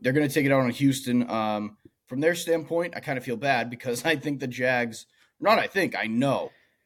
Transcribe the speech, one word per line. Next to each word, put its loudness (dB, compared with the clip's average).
they're 0
gonna 2
take 2
it 4
out 4
on 2
Houston. 2
Um, -2
from -6
their 4
standpoint, -2
I -8
kinda -4
feel -6
bad 0
because -6
<laughs> -
I 2
think -4
the -6
Jags, -2
not 4
I 0
think, 0
I -2
know, 0